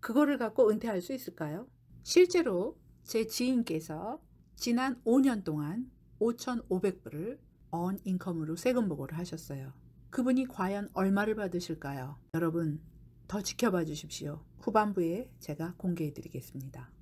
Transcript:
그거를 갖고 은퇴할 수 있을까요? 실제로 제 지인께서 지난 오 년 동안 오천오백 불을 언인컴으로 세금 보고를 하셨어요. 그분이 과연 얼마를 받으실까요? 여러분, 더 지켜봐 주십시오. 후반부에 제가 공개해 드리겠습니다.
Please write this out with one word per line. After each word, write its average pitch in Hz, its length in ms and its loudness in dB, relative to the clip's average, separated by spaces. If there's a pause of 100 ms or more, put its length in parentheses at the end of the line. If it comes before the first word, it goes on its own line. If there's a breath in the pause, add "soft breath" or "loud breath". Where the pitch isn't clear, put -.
그거를 277 360 4
갖고 220 340 4
은퇴할 214 300 0
수 185 140 -8
있을까요? 175 520 -8 (380)
실제로 320 760 4 (240)
제 220 240 -2
지인께서 226 960 -2 (320)
지난 247 500 0
오 233 140 6
년 254 240 4
동안 160 480 -4 (280)
오천오백 214 840 0
불을 180 360 -8 (300)
언인컴으로 175 880 -2
세금 240 320 2
보고를 147 300 -6
하셨어요. 143 560 -10 (340)
그분이 254 380 2
과연 202 480 -2
얼마를 196 400 2
받으실까요? 156 840 -6 (140)
여러분, 165 500 0 (460)
더 202 140 -4
지켜봐 185 420 0
주십시오. 151 580 -8 (180)
후반부에 202 720 0 (100)
제가 160 360 -6
공개해 165 380 -2
드리겠습니다. 131 760 -12 (120)